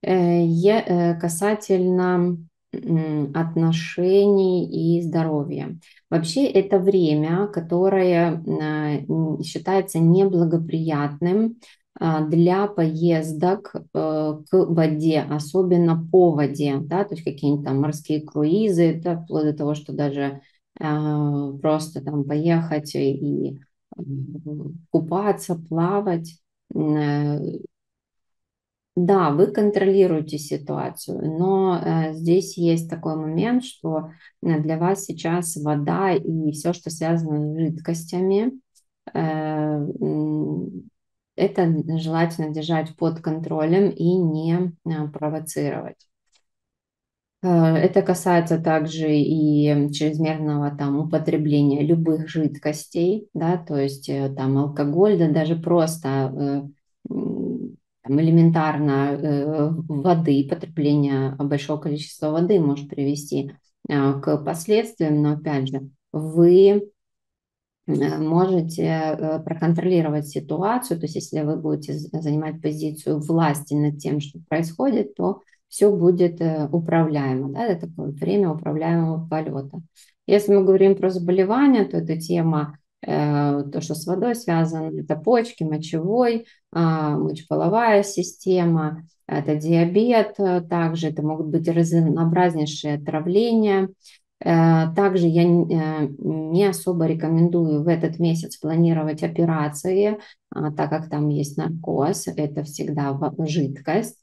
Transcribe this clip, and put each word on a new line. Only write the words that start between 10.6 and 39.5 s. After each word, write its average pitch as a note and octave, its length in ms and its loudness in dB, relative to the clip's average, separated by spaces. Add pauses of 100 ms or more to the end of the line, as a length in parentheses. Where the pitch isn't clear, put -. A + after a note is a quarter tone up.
а, D#3+ 240 0
для F3 420 4
поездок, E3 1080 0
э, E3+ 40 -8 (680)
к - 40 -2
воде, D#3+ 680 2 (100)
особенно E3+ 800 2
по F3+ 200 8
воде, C#3+ 480 0
да, D#3+ 240 -2
то G3+ 120 -8
есть - 100 -12
какие-нибудь D3 400 -2
там C3+ 160 0
морские D3+ 400 -4
круизы, E3 840 2
да, E3+ 140 -2
вплоть D#3 280 -4
до D3+ 80 0
того, D3+ 220 -2
что D3 160 -14
даже, C#3 480 -4 (400)
э, D3+ 720 -2 (100)
просто D#3 400 -2
там D3 220 -4
поехать D3+ 720 -2
и, C#3 640 -2 (380)
м, D3 800 -10 (120)
купаться, F#3 640 -2
плавать. E3+ 840 -2 (360)
М, D3+ 220 0
э, D3 640 -2 (1400)
да, F3+ 360 2
вы D#3 160 4
контролируете F#3+ 880 2
ситуацию, - 840 -8 (160)
но, F#3+ 460 2
э, D#3+ 300 0
здесь E3 440 0
есть E3 320 2
такой D#3+ 260 -4
момент, E3+ 480 0
что, D#3+ 480 -6 (320)
э, D#3+ 180 2
для D#3 160 -2
вас F#3 280 0
сейчас E3+ 520 -4
вода D3+ 560 0
и D#3 380 -2
всё, E3 220 -4
что F3 160 -10
связано D#3+ 680 -2
с D#3+ 40 -6
жидкостями, F3+ 920 -2 (600)
э, - 80 -2
м, D3+ 1700 -4 (480)